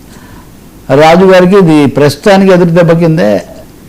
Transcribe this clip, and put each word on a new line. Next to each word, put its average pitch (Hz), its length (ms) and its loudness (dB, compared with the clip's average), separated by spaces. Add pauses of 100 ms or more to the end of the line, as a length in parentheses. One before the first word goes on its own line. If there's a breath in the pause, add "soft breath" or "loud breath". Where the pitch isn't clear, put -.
(920 loud breath)
రాజు 160 340 2
గారికి 185 340 2
ఇది 156 280 0
ప్రస్తుతానికి 190 640 -2
ఎదురుదెబ్బ 170 460 0
కిందే 131 440 -2 (460)